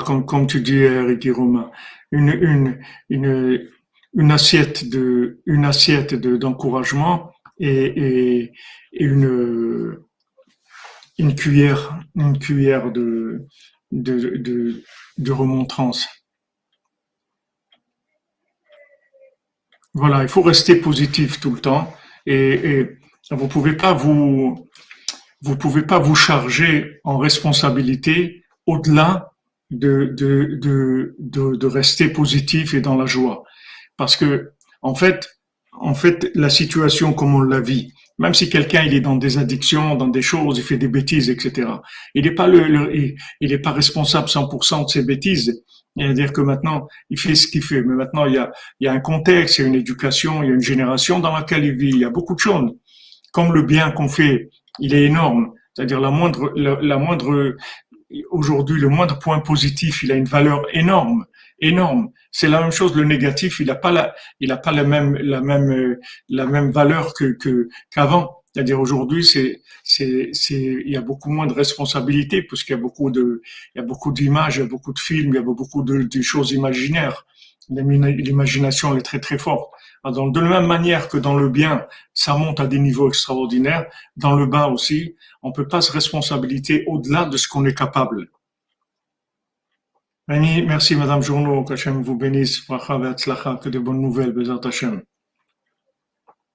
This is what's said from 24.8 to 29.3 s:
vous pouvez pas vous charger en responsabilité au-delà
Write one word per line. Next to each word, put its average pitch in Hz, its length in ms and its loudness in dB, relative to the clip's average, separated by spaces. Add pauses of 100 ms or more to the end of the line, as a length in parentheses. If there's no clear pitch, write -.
vous 135 160 -4
pouvez 147 240 0
pas 180 180 4
vous 151 160 4
charger 147 880 2
en 139 140 -2
responsabilité 143 1300 0 (200)
au-delà 160 680 2 (380)